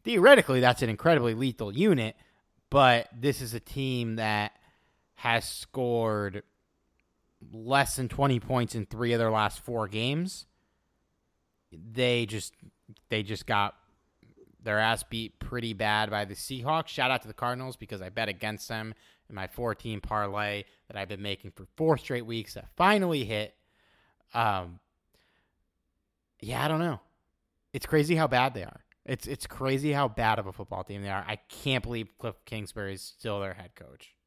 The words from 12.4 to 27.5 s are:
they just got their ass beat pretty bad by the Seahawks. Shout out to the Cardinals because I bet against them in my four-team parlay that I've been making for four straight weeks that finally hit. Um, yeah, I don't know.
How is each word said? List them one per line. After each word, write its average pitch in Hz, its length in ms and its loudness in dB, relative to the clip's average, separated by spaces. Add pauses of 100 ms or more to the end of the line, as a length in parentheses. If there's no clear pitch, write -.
they 107 140 -2
just 98 240 -8
got 101 280 0 (880)
their 107 160 0
ass 110 240 2
beat 113 360 -10
pretty 117 340 -6
bad 107 380 0
by 104 140 -2
the 98 100 -10
Seahawks. 135 540 -4
Shout 131 220 0
out 127 120 0
to 107 60 -18
the 107 60 -16
Cardinals 123 420 -6
because 104 240 -12
I 92 80 -12
bet 107 200 -4
against 107 400 -8
them 110 260 -8 (360)
in - 40 -16
my 95 120 -8
four-team 110 540 -6
parlay 104 640 -4 (240)
that - 80 -14
I've 98 120 -8
been 98 140 -10
making 101 300 -8
for 92 140 -20 (100)
four 160 200 4
straight 123 300 -6
weeks 113 280 -8
that - 120 -14 (100)
finally 185 480 2
hit. 107 300 -4 (800)
Um, 95 460 -2 (1600)
yeah, 123 240 -4
I 151 40 2
don't 156 120 2
know. 160 200 -2 (720)